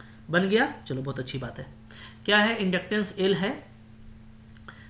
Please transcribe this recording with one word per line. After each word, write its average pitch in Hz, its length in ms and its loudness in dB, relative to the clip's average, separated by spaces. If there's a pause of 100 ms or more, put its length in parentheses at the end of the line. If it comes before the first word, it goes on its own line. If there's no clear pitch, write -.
(280)
बन 180 200 4
गया, 240 300 4
चलो 131 220 -6
बहुत 135 180 -6
अच्छी 131 180 -6
बात 143 220 -10
है। - 60 -12 (600)
क्या 208 120 6
है, 220 200 4
inductance 190 640 0
एल 190 160 4
है 190 180 0 (1400)